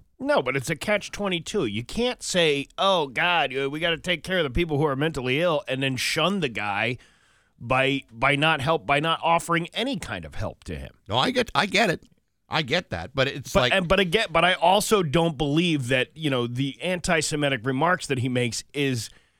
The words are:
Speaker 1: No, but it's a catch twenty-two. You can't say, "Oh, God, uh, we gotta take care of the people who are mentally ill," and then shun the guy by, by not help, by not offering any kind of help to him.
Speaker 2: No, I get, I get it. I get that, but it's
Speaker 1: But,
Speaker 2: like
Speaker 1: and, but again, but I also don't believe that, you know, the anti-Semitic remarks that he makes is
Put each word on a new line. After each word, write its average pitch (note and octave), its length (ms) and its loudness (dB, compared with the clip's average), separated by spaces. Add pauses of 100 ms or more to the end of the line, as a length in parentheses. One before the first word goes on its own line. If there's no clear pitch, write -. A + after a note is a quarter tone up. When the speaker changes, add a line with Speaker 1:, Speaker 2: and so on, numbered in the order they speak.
(200)
Speaker 1:
No, C4+ 220 2
but C3+ 140 -2
it's C3+ 140 -4
a E3 60 -2
catch - 360 -2
twenty-two. F#3 540 -4
You G#2+ 180 -4
can't A#3+ 400 -4
say, D3+ 440 2 (100)
"Oh, F3+ 300 2
God, D3+ 460 0
uh, C#3 160 -2
we D#3 120 -6
gotta E3+ 160 0
take F3 260 -4
care F#3 140 -2
of E3 80 0
the C3+ 40 -4
people D#3 280 0
who D3+ 80 2
are C#3 100 0
mentally C#3+ 460 0
ill," E3 260 0
and C3 160 -2
then C3+ 140 0
shun F3+ 420 0
the C#3+ 100 -2
guy G#2 480 -2 (640)
by, C3 520 2
by C3 260 2
not D#3 240 2
help, C#3+ 240 0
by C#3+ 140 2
not D#3+ 240 0
offering E3 500 2
any A#3 240 -2
kind F#2+ 260 -8
of D2+ 120 -16
help F#2+ 300 -6
to D#2 100 -8
him. C2+ 180 -12 (160)
Speaker 2:
No, G#2+ 80 0
I F3 140 2
get, B3+ 240 0
I E3+ 100 2
get G3 240 2
it. - 140 -4 (460)
I D#3 120 0
get D3+ 280 -4
that, F2 260 -8
but C3+ 120 4
it's - 260 -6
Speaker 1:
But, D3 80 4
Speaker 2:
like B2 120 4
Speaker 1:
and, F#3 140 0
but F#3+ 120 4
again, G3 300 2
but E3 160 2
I F3+ 80 4
also G3 480 4
don't E3 360 0
believe D3+ 500 2
that, B2+ 260 2
you D3+ 160 -4
know, B2 160 0
the B2+ 360 -4
anti-Semitic D3+ 840 0
remarks D#3 420 0
that C3 120 0
he C3 100 0
makes B2 340 -2 (100)
is C3+ 360 -2 (300)